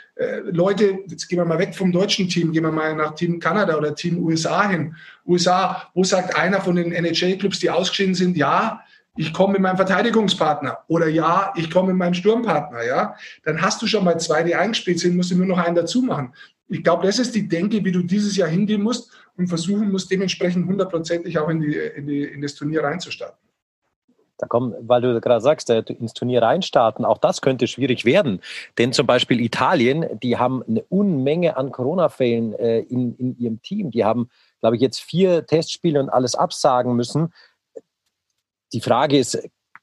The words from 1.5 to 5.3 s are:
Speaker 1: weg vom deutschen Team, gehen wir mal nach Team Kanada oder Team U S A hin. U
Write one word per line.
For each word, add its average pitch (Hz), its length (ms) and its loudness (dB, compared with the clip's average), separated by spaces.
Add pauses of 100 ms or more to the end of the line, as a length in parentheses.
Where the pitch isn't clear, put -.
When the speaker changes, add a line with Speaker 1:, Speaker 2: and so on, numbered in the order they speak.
Speaker 1:
weg 196 160 -2
vom 185 160 0
deutschen 185 360 0
Team, 165 240 0
gehen 160 120 0
wir 160 80 0
mal 156 240 -2
nach 156 200 -2
Team 170 240 -2
Kanada 165 380 0
oder 151 160 -2
Team 175 240 -4
U 175 140 -2
S 160 140 0
A 175 220 0
hin. 160 280 -4 (300)
U 175 100 2